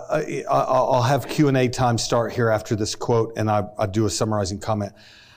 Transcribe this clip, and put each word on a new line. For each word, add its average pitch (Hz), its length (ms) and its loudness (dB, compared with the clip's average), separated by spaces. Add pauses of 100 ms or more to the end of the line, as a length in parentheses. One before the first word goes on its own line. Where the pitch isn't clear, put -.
I, 156 400 -4
I, 139 120 2
I'll 127 420 2
have 135 240 0
Q 151 220 2
and 135 80 2
A 127 100 4
time 120 320 0
start 117 340 0
here 117 160 2
after 110 260 0
this 104 200 -2
quote, 113 400 0
and 107 160 0
I, 104 140 2 (120)
I 110 80 0
do 107 220 0
a - 20 -2
summarizing 104 500 -2
comment. 104 340 -4 (440)